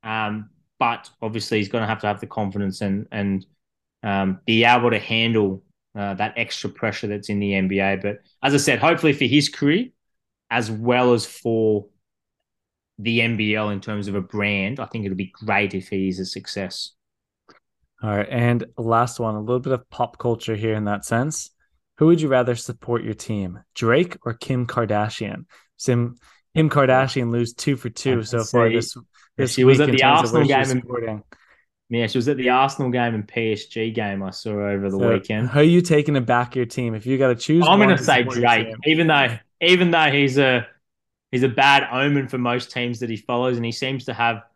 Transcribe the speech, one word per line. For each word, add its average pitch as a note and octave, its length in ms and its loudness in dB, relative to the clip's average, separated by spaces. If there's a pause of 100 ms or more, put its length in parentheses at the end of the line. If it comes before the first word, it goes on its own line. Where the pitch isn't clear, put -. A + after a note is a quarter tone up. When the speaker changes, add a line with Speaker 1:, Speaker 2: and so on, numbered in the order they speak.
Speaker 1:
Um, G#2+ 460 -6 (280)
but A#2 320 -2 (100)
obviously, A2 380 -4
he's G2 100 -2
gonna A2 200 -2
have G2+ 140 -4
to G#2+ 40 -2
have G#2 140 -2
the G2+ 60 -12
confidence G2+ 560 -6
and, G2+ 280 -4
and, G2 340 -4 (600)
um, G2 420 -2
be A2+ 180 4
able A#2+ 260 4
to A2 80 -2
handle, A2+ 680 -2 (340)
uh, G2+ 160 -6
that G#2 220 -6
extra - 340 -8
pressure G#2+ 380 -6
that's G#2 200 -8
in G2+ 120 -2
the G2+ 140 -2
N F#2+ 120 0
B G2 140 0
A. G2 160 0
But G2+ 220 -6 (240)
as C#3 120 2
I C#3+ 40 4
said, C3+ 200 2
hopefully D#3 340 2
for C#3+ 120 0
his C#3+ 240 2
career, E3+ 380 0 (680)
as A#2 160 -2
well B2 440 2
as A2 120 2
for A2 600 -2 (1120)
the A#2 240 0
N A#2 140 0
B G#2+ 180 0
L G#2+ 160 -2
in G2 100 -6
terms G#2 280 -8
of G2+ 80 -4
a G2 40 0
brand, G2+ 600 -4
I A2 60 -8
think A2+ 180 -8
it'll F#2+ 120 -6
be F#2+ 160 -8
great G2+ 420 -2
if F#2 140 -8
he F#2+ 200 -2
is F#2 100 -4
a F#2 80 -8
success. - 640 -12 (1120)
Speaker 2:
All G#2+ 80 -4
right, G2+ 180 -2
and A#2+ 360 0 (120)
last A#2 440 0
one, A2 160 -4
a G#2+ 40 -8
little B2 200 -2
bit C3 120 -4
of B2 180 -6
pop - 280 -6
culture A2+ 380 -2
here A2 180 -2
in G#2+ 120 -2
that G2+ 180 -4
sense. C3 460 -4 (480)
Who D3+ 80 4
would E3 140 6
you D#3 80 0
rather B2 280 2
support - 480 -6
your A2 100 -6
team, G2 460 -8 (140)
Drake C#3 480 2
or A#2+ 100 -6
Kim B2 340 -4
Kardashian? G#2+ 800 -2 (320)
Sim-, A#2+ 400 0 (400)
Kim D#3+ 120 4
Kardashian C3 640 2
lose A#2 220 -2
two C#3+ 240 -2
for A#2+ 140 -10
two - 220 -2
Speaker 1:
I - 20 2
can A2+ 100 -2
Speaker 2:
so A2+ 200 -4
far A#2 240 2
Speaker 1:
see. A2+ 60 0
Speaker 2:
this, A2+ 220 -2
Speaker 1:
Yeah, A#2+ 60 -20 (340)
Speaker 2:
this C3 180 -2
Speaker 1:
she B2+ 100 4
was C3 140 8
Speaker 2:
week D3 40 4
Speaker 1:
at C#3+ 80 4
Speaker 2:
in B2 60 4
Speaker 1:
the C3 40 2
Speaker 2:
terms C3+ 180 6
of A#2 180 2
Speaker 1:
Arsenal D#3 40 6
Speaker 2:
where D3 40 4
she's C3+ 240 2
Speaker 1:
game B2+ 80 0
and B2 40 0
Speaker 2:
supporting. A#2 420 -8 (680)
Speaker 1:
Yeah, A#2 160 0
she B2+ 120 -2
was A#2+ 100 0
at C#3+ 100 0
the B2 120 2
Arsenal C3+ 400 2
game A#2+ 240 0
and G#2 140 -6
P A2+ 240 -2
S G2+ 140 -6
G A2+ 240 -4
game G#2 320 -6
I F#2+ 80 -8
saw - 200 -10
over G2+ 400 -2
the G2 80 -2
Speaker 2:
So, A#2 140 2
Speaker 1:
weekend. A2 360 -2
Speaker 2:
who C#3+ 120 2
are - 20 8
you E3+ 180 6
taking D3+ 340 0
to C3+ 60 2
back A#2+ 360 0
your B2 100 0
team? A#2 280 -6
If G#2+ 100 -10
you C3 140 -2
gotta C3 160 2
choose D#3+ 300 2
Speaker 1:
I'm F#3+ 140 6
Speaker 2:
one G3+ 100 6
Speaker 1:
gonna E3+ 100 6
Speaker 2:
to B2 60 -6
Speaker 1:
say C3 160 4
Speaker 2:
support B2 160 -2
your A#2+ 100 2
Speaker 1:
Drake, A2+ 200 4
Speaker 2:
team. A2 180 -12
Speaker 1:
even D#3+ 240 2
though, C3 300 2 (220)
even F3+ 300 4
though D#3+ 200 4
he's C#3 280 2
a, B2+ 280 2 (680)
he's B2+ 100 0
a C3+ 60 2
bad C3+ 440 4
omen C3+ 360 0
for C3 100 -6
most B2 320 -2
teams A#2+ 300 -6
that A#2 100 -6
he A2 60 -6
follows, B2 400 -2
and A#2 100 -4
he A#2 60 -6
seems C3 340 -6
to A#2+ 80 -8
have A#2 280 0 (140)